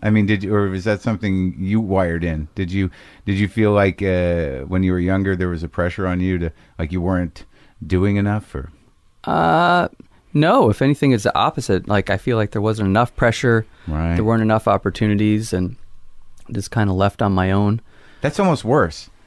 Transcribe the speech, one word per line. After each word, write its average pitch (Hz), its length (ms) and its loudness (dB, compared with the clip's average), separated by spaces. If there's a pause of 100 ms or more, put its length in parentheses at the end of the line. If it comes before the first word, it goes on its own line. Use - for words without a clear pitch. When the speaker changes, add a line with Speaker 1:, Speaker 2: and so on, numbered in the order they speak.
Speaker 1:
I 107 80 0
mean, 107 160 4
did 101 180 0
you, 101 100 -2
or 101 160 2
was 92 140 -6
that 104 180 -2
something 95 560 -2
you 98 220 0
wired 92 440 -2
in? 78 320 -4
Did 92 160 -6
you, 95 200 -2 (340)
did 98 140 0
you 101 80 2
feel 104 240 2
like, 98 300 2
uh, 87 640 0
when 92 180 0
you 92 80 2
were 92 80 0
younger, 95 360 0
there 90 120 -2
was 85 160 -6
a 82 60 -8
pressure 90 360 -4
on 90 140 -2
you 92 200 0
to, 82 120 -4 (260)
like, 80 140 -6
you 90 80 -2
weren't 90 460 -2 (400)
doing 92 320 0
enough, 104 360 -2
or? - 180 -12 (520)
Speaker 2:
Uh, 165 640 2 (460)
no, 160 360 4
if 101 120 0
anything, 139 320 2
it's 107 100 0
the - 140 0
opposite. 107 500 0
Like, 101 220 0
I 98 80 0
feel 120 180 -2
like 107 160 -2
there 107 100 -4
wasn't 107 280 0
enough 113 260 2
pressure. 117 500 2 (220)
Speaker 1:
Right. 80 280 -2
Speaker 2:
There 107 100 0
weren't 113 160 2
enough 110 260 2
opportunities, 107 840 0
and 92 240 -2 (760)
just 101 200 -8
kinda 104 200 0
left 95 300 0
on 104 100 2
my 92 200 2
own. 104 280 0 (400)
Speaker 1:
That's 151 200 -2
almost 180 260 0
worse. 110 440 0 (180)